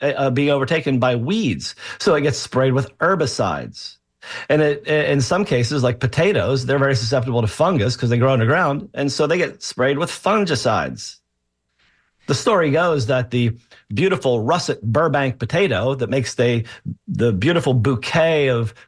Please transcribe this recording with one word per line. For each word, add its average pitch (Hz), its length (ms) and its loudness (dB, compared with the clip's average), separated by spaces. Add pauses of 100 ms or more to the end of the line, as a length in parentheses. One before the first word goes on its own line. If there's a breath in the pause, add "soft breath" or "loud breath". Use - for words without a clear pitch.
uh, 139 300 0
being 143 200 2
overtaken 139 480 0
by 127 160 2
weeds. 127 640 -2 (240 loud breath)
So 180 160 2
it 143 60 0
gets 147 160 0
sprayed 131 340 0
with 131 260 0
herbicides. 120 1000 -2 (520 loud breath)
And 151 120 4
it, 147 280 0
in 147 320 2
some 180 240 0
cases, 127 400 0
like 120 160 0
potatoes, 131 680 0
they're 139 140 0
very 139 160 2
susceptible 120 440 -2
to 110 60 0
fungus 143 500 0
'cause 117 140 -2
they 120 80 2
grow 131 140 4
underground. 143 600 0
And 139 180 -2
so 147 160 0
they 170 100 2
get - 240 -4
sprayed 135 360 -2
with 165 120 -2
fungicides. 120 1080 -2 (1080)
The 143 80 0
story 175 380 2
goes 156 340 2
that 127 240 0
the 120 260 0 (380 loud breath)
beautiful 131 460 2
russet 143 420 -2
Burbank 139 560 0
potato 131 560 0
that 123 160 -4
makes 131 240 -2
the, 120 320 0 (400 loud breath)
the 117 260 0
beautiful 135 420 2
bouquet 139 720 2
of 117 260 -2 (120 loud breath)